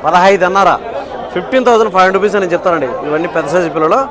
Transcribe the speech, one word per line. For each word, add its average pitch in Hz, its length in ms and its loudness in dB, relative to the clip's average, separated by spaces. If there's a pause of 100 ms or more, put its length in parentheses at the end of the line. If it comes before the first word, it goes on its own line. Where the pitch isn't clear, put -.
పదహైదున్నర, 180 720 2 (540)
ఫిఫ్టీన్ 254 340 -2
థౌజండ్ 226 260 2
ఫైవ్ 185 100 4
హండ్రెడ్ 185 120 2
రూపీస్ 196 220 0
అని 196 100 0
చెప్తారండి. 170 400 -2
ఇవన్నీ 151 420 -4
పెద్ద 147 200 -4
సైజు 170 200 0
పిల్లలు. 170 420 0